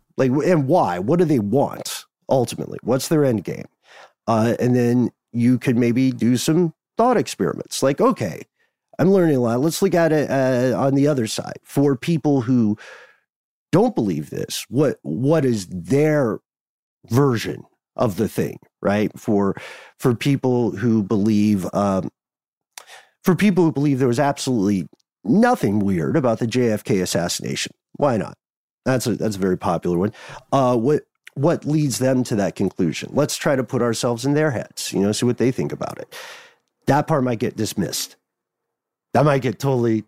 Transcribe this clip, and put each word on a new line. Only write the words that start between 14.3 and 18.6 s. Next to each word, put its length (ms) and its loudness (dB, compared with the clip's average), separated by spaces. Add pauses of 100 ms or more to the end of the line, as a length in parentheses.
this, 400 -8
what, 320 0
what 420 0
is 220 -2
their 720 0 (720)
version 540 0 (320)
of 200 0
the 120 0
thing, 300 -6 (220)